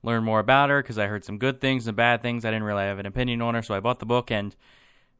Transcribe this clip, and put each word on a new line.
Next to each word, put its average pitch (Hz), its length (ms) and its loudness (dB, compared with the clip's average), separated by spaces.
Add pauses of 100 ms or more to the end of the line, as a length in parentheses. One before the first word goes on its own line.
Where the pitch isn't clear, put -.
learn 113 200 0
more 110 180 2
about 135 280 4
her 143 140 2
'cause 110 160 -8
I 104 80 2
heard 101 180 -6
some 101 140 -10
good 131 240 -2
things 131 240 0
and 107 100 -4
bad 117 240 4
things. 120 240 -4
I 113 60 0
didn't 110 140 -2
really 101 180 -2
have 98 160 -2
an 98 80 -8
opinion 120 340 -2
on 117 140 0
her, 117 80 -2
so 110 120 -4
I 98 60 0
bought 120 200 0
the - 40 -10
book, 120 260 0
and 101 240 -2 (640)